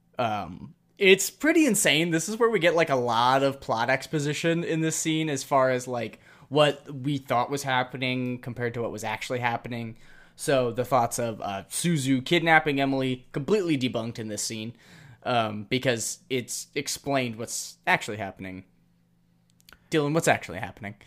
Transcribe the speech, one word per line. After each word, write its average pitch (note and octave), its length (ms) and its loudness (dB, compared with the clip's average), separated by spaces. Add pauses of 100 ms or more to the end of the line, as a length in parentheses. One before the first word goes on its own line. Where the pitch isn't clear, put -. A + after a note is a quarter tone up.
(180)
Um, G#2+ 560 -4 (240)
it's F#3+ 320 6
pretty D#4+ 360 2
insane. E3+ 460 2
This D#3+ 180 0
is A3 100 -6
where A#3 100 4
we G#3+ 100 0
get, D#3+ 140 4
like, D#3+ 160 2
a C#3 60 2
lot B2 480 4
of C3+ 160 0
plot A#2+ 300 -2
exposition D3+ 760 0
in D#3+ 160 -2
this D#3+ 160 0
scene D#3 340 -2
as C#3 140 -4
far C3 280 4
as, B2 180 -2
like, A#2+ 300 -6 (280)
what C#3+ 440 2
we C#3 260 -4
thought A#2+ 340 0
was C#3 120 -4
happening B2+ 760 -2
compared A#2+ 360 -6
to A#2+ 60 -4
what F#2+ 120 -4
was G#2+ 100 -10
actually A2 360 -4
happening. A#2 580 -4 (400)
So B2+ 340 2
the A#2 120 -2
thoughts A#2+ 340 2
of, A#2 220 -4
uh, G2 300 -6
Suzu C3+ 560 0
kidnapping D#3 560 4
Emily C3 500 -2
completely E3 460 0
debunked A#2 420 -4
in A2 80 -8
this G#2 160 -6
scene, A2+ 300 -8 (500)
um, G#2+ 460 0
because B2 500 0 (100)
it's B2 460 -4
explained C3 600 -2
what's - 400 -10 (100)
actually C#3+ 300 0
happening. F#2+ 480 -10 (1200)
Dylan, D3 240 2
what's E3 140 2
actually G2 320 0
happening? G#2+ 360 -10 (120)